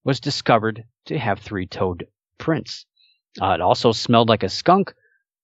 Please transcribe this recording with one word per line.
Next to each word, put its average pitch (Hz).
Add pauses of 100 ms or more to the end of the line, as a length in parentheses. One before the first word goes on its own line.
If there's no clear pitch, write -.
was 135
discovered 113 (240)
to -
have 104
three-toed 92 (320)
prints. - (560)
Uh, 95
it 85
also 113
smelled 117
like 110
a 95
skunk - (500)